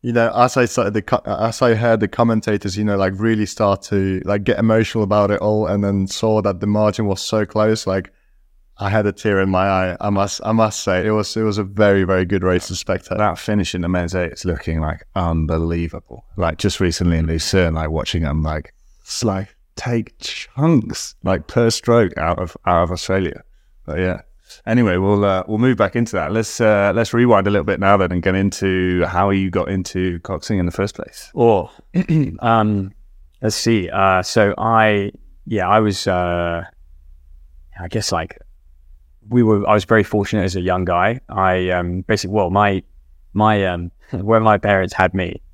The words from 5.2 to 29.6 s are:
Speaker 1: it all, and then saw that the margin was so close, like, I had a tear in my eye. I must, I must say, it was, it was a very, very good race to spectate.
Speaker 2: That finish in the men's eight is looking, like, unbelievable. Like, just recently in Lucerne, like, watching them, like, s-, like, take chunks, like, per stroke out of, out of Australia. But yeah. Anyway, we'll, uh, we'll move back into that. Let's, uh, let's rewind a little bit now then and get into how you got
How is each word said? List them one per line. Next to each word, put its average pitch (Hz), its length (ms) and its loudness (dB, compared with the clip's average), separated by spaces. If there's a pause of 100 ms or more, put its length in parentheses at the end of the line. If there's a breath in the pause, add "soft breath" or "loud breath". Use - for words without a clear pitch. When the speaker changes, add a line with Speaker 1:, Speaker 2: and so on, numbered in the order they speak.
Speaker 1:
it 101 100 0
all, 107 280 0
and 101 160 0
then 98 240 0
saw 107 340 0
that 95 180 -2
the 104 60 -4
margin 107 400 0
was 98 160 -2
so 107 240 -2
close, 110 400 0
like, 95 260 -4 (640)
I 101 100 -4
had 104 180 2
a 101 60 0
tear 101 280 0
in 95 100 0
my 92 180 0
eye. 92 320 0
I 104 100 -2
must, 101 340 -2
I 107 80 -2
must 110 300 0
say, 90 240 0
it 107 40 0
was, 107 260 -2
it 110 60 -2
was 104 160 -2
a 107 60 0
very, 98 400 4
very 92 200 2
good 92 180 -2
race 90 260 0
to - 60 -8
spectate. - 440 -6
Speaker 2:
That 101 200 -2
finish 104 380 -2
in 90 60 -4
the 87 60 -4
men's 90 260 -2
eight 90 180 -4
is - 120 -14
looking, 80 360 -4
like, 78 240 -6 (100)
unbelievable. 82 1080 -4 (120)
Like, 85 220 -4
just - 220 -2
recently 87 380 0
in 80 80 0
Lucerne, 82 480 0
like, 80 160 -4
watching 80 320 -4
them, 78 200 -2
like, 78 320 -6 (300)
s-, - 200 -10
like, 98 300 -4 (220)
take 117 420 -6
chunks, - 1040 -2
like, - 240 -2
per 117 240 2
stroke 117 480 2
out 85 200 -2
of, 90 180 -8 (100)
out 87 180 4
of 82 60 -2
Australia. 92 520 -4 (420)
But 76 160 -8
yeah. 90 220 -2 (440 loud breath)
Anyway, 113 320 2
we'll, 101 260 2
uh, 95 240 2
we'll 107 100 -2
move 123 200 4
back 101 180 2
into 117 160 -2
that. 82 200 -2
Let's, 110 280 -2
uh, 101 340 4
let's 113 200 -2
rewind 117 320 4
a 101 40 0
little 98 140 2
bit 95 160 -2
now 98 160 4
then 92 160 2
and 87 100 -2
get 95 120 0
into 92 720 0
how 92 240 0
you 95 200 0
got 90 200 -2